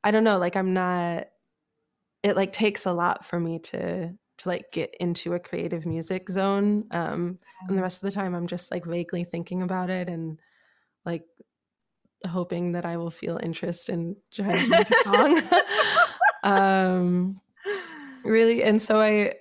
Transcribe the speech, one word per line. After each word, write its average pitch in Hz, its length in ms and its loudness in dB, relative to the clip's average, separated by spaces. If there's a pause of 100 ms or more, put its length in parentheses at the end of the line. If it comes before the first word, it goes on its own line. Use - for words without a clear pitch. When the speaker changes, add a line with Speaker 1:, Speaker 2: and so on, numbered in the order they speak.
Speaker 1:
I 208 60 4
don't 220 140 4
know, 208 140 4
like, 180 180 0
I'm 190 180 2
not, 180 540 0 (920)
it, 202 140 2
like, 196 160 0
takes 208 340 0
a 185 60 0
lot 175 320 0
for 175 160 -4
me 165 200 -4
to, 175 520 -6 (260)
to, - 100 -6
like, - 240 -6
get - 280 -6
into 175 340 -2
a 175 60 -4
creative 170 460 -6
music 165 440 -6
zone. 202 600 0
Um, 175 480 -4 (300)
and 190 100 0
the - 20 2
Speaker 2:
Mm. - 20 0
Speaker 1:
rest 180 200 -6
of 196 40 -6
the 196 80 -4
time, 190 200 -4
I'm 175 120 -4
just, 175 240 -8
like, 175 160 -6
vaguely 170 380 -4
thinking 175 380 -6
about 185 280 -4
it 185 180 -4
and, 165 320 -8 (640)
like, 170 200 -6 (1000)
hoping 175 460 -4
that 175 120 -6
I 170 120 -6
will 170 140 -6
feel 165 320 -8
interest 170 460 -6
in 170 280 -6 (160)
trying 190 320 -2
to 247 80 2
make 220 180 4
a 494 40 6
song. 311 520 6
<laughs> - 100 2
Speaker 2:
<laughs> - 60 6 (840)
Speaker 1:
Um, 190 960 2 (840)
really. 226 400 4
And 214 180 4
so 214 200 4
I 208 400 4